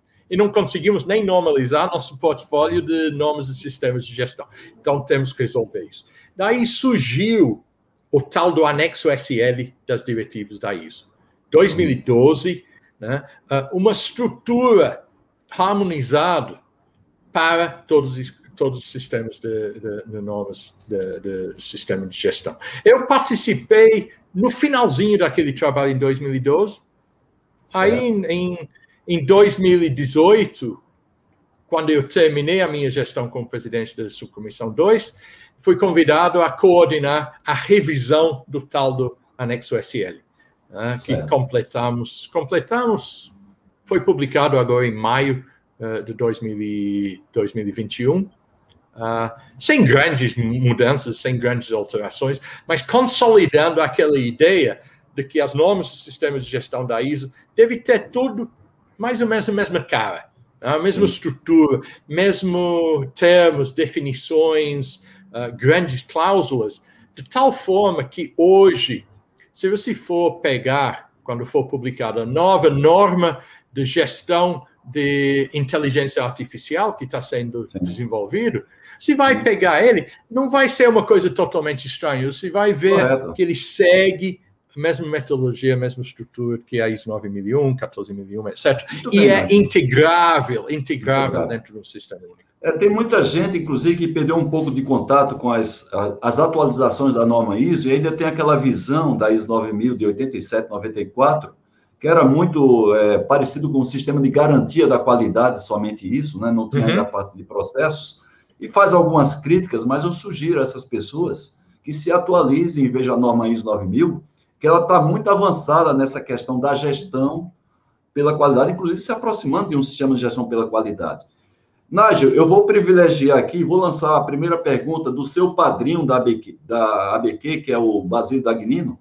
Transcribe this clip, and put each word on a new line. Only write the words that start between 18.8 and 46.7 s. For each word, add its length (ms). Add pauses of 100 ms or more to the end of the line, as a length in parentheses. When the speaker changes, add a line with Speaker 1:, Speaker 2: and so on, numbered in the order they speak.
Speaker 1:
sistemas 500
de, 340
de, 320
de 160
normas 520 (140)
de, 320 (340)
de 80
sistema 460
de 100
gestão. 400 (260)
Eu 220
participei 1080 (220)
no 160
finalzinho 720
daquele 340
trabalho 380
em 60
dois 220
mil 140
e 60
doze. 400 (920)
Aí, 180
Speaker 2:
Certo. 120
Speaker 1:
em, 220
em, 440 (380)
em 180
dois 320
mil 260
e 60
dezoito, 920 (840)
quando 220
eu 180
terminei 540
a 60
minha 220
gestão 400
como 180
presidente 480
da 140
Subcomissão 640
dois, 440 (420)
fui 200
convidado 640
a 100
coordenar 920
a 80
revisão 920
do 160
tal 320
do 240 (200)
anexo 400
S 260
L, 180 (480)
né, 260
que 200
Speaker 2:
Certo. 140
Speaker 1:
completamos, 1000
completamos, 1040 (520)
foi 160
publicado 560
agora 280
em 100
maio, 500 (340)
eh, 220
de 120
dois 260
mil 220
e, 600 (100)